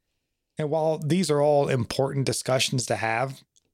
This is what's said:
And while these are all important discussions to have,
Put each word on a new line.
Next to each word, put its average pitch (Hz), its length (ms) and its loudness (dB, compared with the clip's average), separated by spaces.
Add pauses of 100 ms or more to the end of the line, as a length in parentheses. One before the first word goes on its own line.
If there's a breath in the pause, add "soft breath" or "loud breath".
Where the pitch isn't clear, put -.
(560)
And 151 140 -4
while 160 280 0
these 156 320 0
are 147 120 2
all 143 260 4
important 135 580 -2
discussions 127 600 -2
to 113 100 -2
have, 113 480 -4 (300)